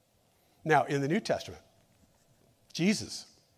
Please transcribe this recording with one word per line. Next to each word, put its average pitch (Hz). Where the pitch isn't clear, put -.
Now, 151
in 143
the 139
New 180
Testament, 98
Jesus, 160